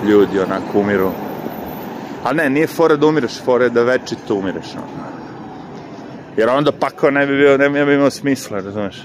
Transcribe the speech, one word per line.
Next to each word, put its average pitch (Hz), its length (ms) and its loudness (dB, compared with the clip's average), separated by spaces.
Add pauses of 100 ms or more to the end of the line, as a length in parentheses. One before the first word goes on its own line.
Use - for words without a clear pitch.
ljudi 98 360 4
onako 95 400 -2
umiru. 98 300 0 (1120)
A 123 80 0
ne, 151 180 0
nije 151 160 2
fora 160 300 4
da 147 100 4
umireš, 151 380 0
fora 127 200 4
je 120 60 4
da 117 120 2
večito 120 520 -2
umireš, 90 400 -4
ono. - 340 -12 (1300)
Jer 110 120 4
onda 143 240 2
pakao 139 380 0
ne 139 160 2
bi 139 100 0
bio, 139 220 6
ne 143 260 4
bi 143 100 4
imao 139 160 4
smisla, 127 500 -4
razumeš? 98 440 -8